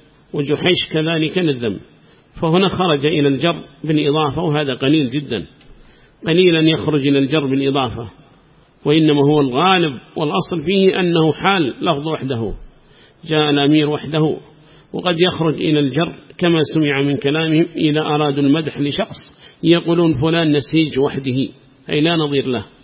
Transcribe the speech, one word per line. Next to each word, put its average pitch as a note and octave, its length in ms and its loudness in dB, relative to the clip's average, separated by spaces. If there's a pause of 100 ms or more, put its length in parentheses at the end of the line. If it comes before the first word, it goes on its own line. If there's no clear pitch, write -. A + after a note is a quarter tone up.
(340)
وجحيش D3+ 580 -2
كذلك D#3+ 460 -2
للذم، B2 420 -2 (600)
فهنا F3 260 2
خرج E3+ 380 0
إلى D3+ 220 2
الجر C#3 360 -2 (200)
بالإضافة، D3+ 580 -2
وهذا D3+ 320 -2
قليل C3+ 360 0
جدا، B2+ 360 -6 (840)
قليلا E3+ 320 4
يخرج D#3 480 2
إلى C#3 120 2
الجر C#3 260 0
بالإضافة، C3+ 680 -2 (720)
وإنما D3 360 4
هو D3 200 4
الغالب D3+ 580 0 (160)
والأصل E3+ 500 -4
فيه F#3+ 340 2
أنه E3 340 2
حال F3 480 0
لفظ D#3 260 -2
وحده، A#2+ 460 -4 (760)
جاء D3+ 200 2
الأمير D3 400 2
وحده، D3+ 480 -2 (560)
وقد F3+ 260 -2
يخرج E3 340 0
إلى D3+ 260 0
الجر C#3+ 360 -2 (220)
كما E3+ 220 2 (160)
سمع D3 260 2
من C#3+ 160 0
كلامهم D#3+ 480 0 (100)
إذا D#3 260 0
أرادوا D3 420 0
المدح C#3+ 360 0
لشخص C#3+ 380 -4 (460)
يقولون: E3+ 500 2
"فلان D#3+ 380 0
نسيج D3 480 0
وحده"، C3+ 500 -2 (400)
أي C#3+ 120 0
لا E3+ 140 2
نظير C#3+ 320 0
له A#2 180 -4 (180)